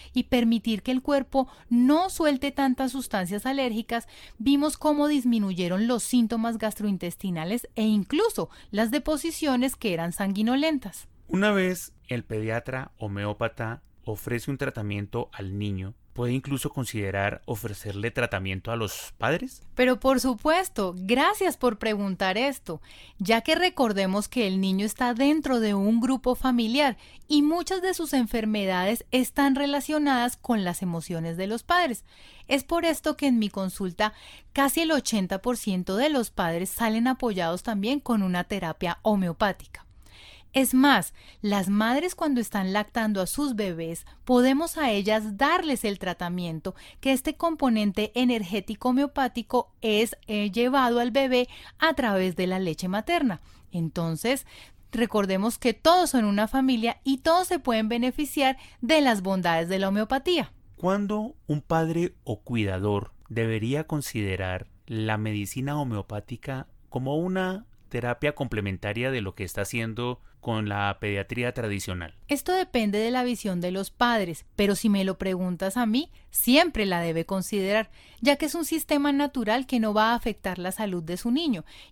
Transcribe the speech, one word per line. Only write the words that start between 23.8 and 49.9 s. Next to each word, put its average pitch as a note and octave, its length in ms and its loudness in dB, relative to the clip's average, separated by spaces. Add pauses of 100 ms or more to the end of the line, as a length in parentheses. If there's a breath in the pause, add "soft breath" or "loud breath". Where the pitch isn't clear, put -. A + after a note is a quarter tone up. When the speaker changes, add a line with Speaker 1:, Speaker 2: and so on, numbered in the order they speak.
Speaker 1:
que A#3+ 180 0
el F#3+ 140 0
niño F#3+ 260 2
está A#3+ 280 -2
dentro C#4 440 2
de G#3+ 160 2
un G#3 260 2
grupo B3+ 360 2
familiar B3 600 2 (300 loud breath)
y D4 160 4
muchas F4 400 0
de F#4 100 2
sus E4+ 200 -4
enfermedades G#3+ 960 0
están C4 460 2
relacionadas C#4+ 800 0
con A3 260 0
las F3 180 -4
emociones E3 560 -4
de F#3+ 120 -4
los A#3 160 -4
padres. F4 400 2 (420 loud breath)
Es B3+ 160 2
por E4+ 220 0
esto D4+ 320 0
que D4 100 0
en A#3+ 140 4
mi G#3 80 2
consulta G3 640 -2 (400 loud breath)
casi C#4 300 2
el D#4+ 100 2
ochenta G3 500 0
por B3 140 -2
ciento F#3+ 400 -2
de A#3+ 120 4
los A#3+ 220 0
padres F3 400 -2
salen A3+ 380 0
apoyados F#3 560 -2
también A3+ 340 -2
con A3+ 240 0
una F3+ 220 0
terapia F3 580 -4
homeopática. F#3+ 840 0 (680 loud breath)
Es C4 180 4
más, B3+ 400 6 (300 loud breath)
las G3+ 260 0
madres B3 460 2
cuando C#4+ 260 0
están F#3+ 320 -2
lactando G#3 480 -2
a F3+ 60 0
sus C#4 280 -2
bebés, E3+ 520 -6 (180 soft breath)
podemos C4+ 540 4
a C#4+ 120 2
ellas G#3+ 460 0
darles D4+ 480 2
el G3+ 140 -2
tratamiento, F3 760 -6 (260 loud breath)
que C4+ 120 2
este C4+ 240 0
componente A3+ 800 0
energético A3+ 760 0
homeopático B3+ 920 0
es, A3 340 2 (100)